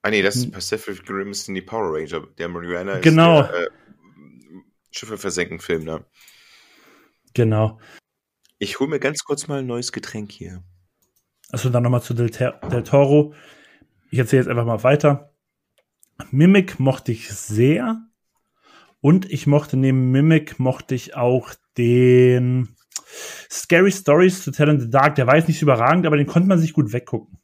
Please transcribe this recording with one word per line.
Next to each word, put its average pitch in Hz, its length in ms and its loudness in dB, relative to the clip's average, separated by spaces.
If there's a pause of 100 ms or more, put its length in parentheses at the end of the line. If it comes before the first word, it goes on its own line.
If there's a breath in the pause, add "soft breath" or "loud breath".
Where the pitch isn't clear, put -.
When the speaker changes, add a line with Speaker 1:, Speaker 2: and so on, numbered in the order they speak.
Speaker 1:
Ah, 107 80 -4
nee, 104 120 0
das 101 140 0
ist 123 120 -4
Speaker 2:
Hm. 107 40 -12
Speaker 1:
Pacific 95 580 -10
Rim, 98 240 -10
sind 98 220 -12
die 92 60 -8
Power 95 340 -8
Ranger. 78 320 -10 (100)
Der 85 120 -10
mit 85 140 -12
Rihanna 90 320 -8
ist 92 80 -8
Speaker 2:
Genau. 160 400 4
Speaker 1:
der, 87 240 -4
äh, - 20 -8 (1200)
Schiffe 107 260 -14
versenken 87 420 -6
Film, 82 260 -6
ne? 80 180 -10 (1300 soft breath)
Speaker 2:
Genau. 110 460 0 (760 soft breath)
Speaker 1:
Ich - 240 -8
hol 139 80 -2
mir 147 100 -4
ganz 147 240 -6
kurz 143 240 -8
mal 143 120 -6
ein 131 80 -8
neues 120 260 -8
Getränk 107 400 -12
hier. 90 320 -16 (880)
Speaker 2:
Achso, 127 180 -4
dann 120 140 0
nochmal 120 180 0
zu - 120 -10
Del 117 160 -2
Ter-, - 300 -6 (100)
Del 120 140 -4
Toro. 143 500 4 (760 soft breath)
Ich - 80 -2
erzähle 127 220 2
jetzt - 80 -4
einfach 117 160 -2
mal 113 180 -4
weiter. 143 500 2 (960)
Mimic 185 480 4
mochte 131 360 -2
ich - 160 -12
sehr. 165 760 -2 (960 soft breath)
Und 180 320 2
ich 147 160 -4
mochte, 147 300 0
neben 131 340 2
Mimic 151 480 2
mochte 127 340 -4
ich - 220 -10
auch 123 380 -2 (240)
den 123 1000 4 (760 loud breath)
Scary 185 420 2
Stories 185 520 2
to 139 80 -8
Tell 151 180 2
in 147 100 2
the 117 100 -6
Dark. 139 260 2
Der 131 100 2
war 131 100 6
jetzt 160 120 2
nicht 160 120 -2
so 156 60 0
überragend, 139 400 2
aber 151 120 2
den 143 100 0
konnte 180 220 2
man 185 100 4
sich 160 140 0
gut 117 200 0
weggucken. - 500 -8